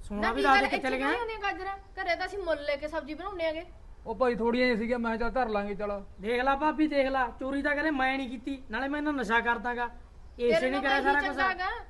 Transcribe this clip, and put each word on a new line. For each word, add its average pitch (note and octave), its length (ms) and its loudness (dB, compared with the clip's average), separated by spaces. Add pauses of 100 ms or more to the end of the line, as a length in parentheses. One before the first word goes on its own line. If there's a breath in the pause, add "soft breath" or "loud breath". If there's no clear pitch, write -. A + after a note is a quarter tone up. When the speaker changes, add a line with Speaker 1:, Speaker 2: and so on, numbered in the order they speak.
Speaker 1:
ਸੋਨਾ G#3 180 -6
Speaker 2:
ਨਾ A3+ 100 2
Speaker 1:
ਵੀ B3+ 60 -2
Speaker 2:
ਕੀ C#4 60 2
Speaker 1:
ਦੱਸ C4+ 120 6
Speaker 2:
ਗੱਲ, C4+ 80 6
Speaker 1:
ਦੇ C4+ 60 2
ਕਿੱਥੇ C#4 60 -2
Speaker 2:
ਇੱਥੇ B3+ 140 -2
Speaker 1:
ਲੈ C4 80 0
ਗਿਆ? C4+ 100 0
Speaker 2:
ਕਿਉਂ A4+ 120 0
ਹੁੰਦੀਆਂ A4+ 200 -4
ਗਾਜਰਾਂ? G4 380 -4
ਘਰੇ F#4 380 -4
ਤਾਂ F4+ 100 -4
ਅਸੀਂ F#4+ 140 -6
ਮੁੱਲ D#4 240 -2
ਲੈ C#4+ 120 -2
ਕੇ D4+ 120 -6
ਸਬਜ਼ੀ D4+ 260 -6
ਬਣਾਉਂਦੇ E4+ 340 -4
ਆਂਗੇ। D#4+ 180 -4 (420)
Speaker 3:
ਓ A3 60 -4
ਭਾਈ, A#3+ 220 2
ਥੋੜੀਆਂ A#3 300 2
ਜਿਹੀਆਂ A#3+ 140 4
ਸੀਗੀਆਂ, A#3 200 0
ਮੈਂ A3+ 180 -2
ਕਿਹਾ A#3 120 0
ਚੱਲ B3 140 2
ਧਰ A3 60 -2
ਲਾਂਗੇ, G3+ 260 -2
ਚੱਲ। G3+ 280 -4 (180)
Speaker 1:
ਦੇਖ A#3+ 200 0
ਲੈ C#4 140 4
ਭਾਬੀ, D4+ 320 2
ਦੇਖ C#4 200 4
ਲੈ, C4 200 2 (120)
ਚੋਰੀ C#4 220 -2
ਤਾਂ D4 120 2
ਕਹਿੰਦੇ D4+ 180 2
ਮੈਂ C4 260 2
ਨਹੀਂ C4 120 -4
ਕੀਤੀ, C4 420 -8
ਨਾਲੇ B3+ 160 -2
ਮੈਂ D4 120 -2
ਇਹਨਾਂ D4 140 0
ਨਸ਼ਾ A#3 260 2
ਕਰਦਾਗਾ, A#3+ 500 0 (500)
ਇਸੇ A#3+ 160 4
Speaker 2:
ਤੇਰੇ B3+ 160 4
Speaker 1:
ਨੇ - 0 -
Speaker 2:
ਨਾਲ C#4+ 100 0
Speaker 1:
ਕਰਿਆ C#4 200 4
Speaker 2:
ਤਾਂ C#4 120 4
Speaker 1:
ਸਾਰਾ C#4+ 60 4
Speaker 2:
ਇਹੀ E4 80 2
Speaker 1:
ਕੁਛ। - 100 -4
Speaker 2:
ਚੰਗਾ F#4+ 160 4
ਗਾ। G4 360 -4